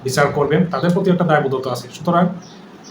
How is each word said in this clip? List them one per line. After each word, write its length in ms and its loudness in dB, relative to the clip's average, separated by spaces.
বিচার 240 0
করবেন, 380 2
তাদের 280 -2
প্রতি 180 2
একটা 140 2
দায়বদ্ধতা 460 0
আছে। 220 -8
সুতরাং 340 2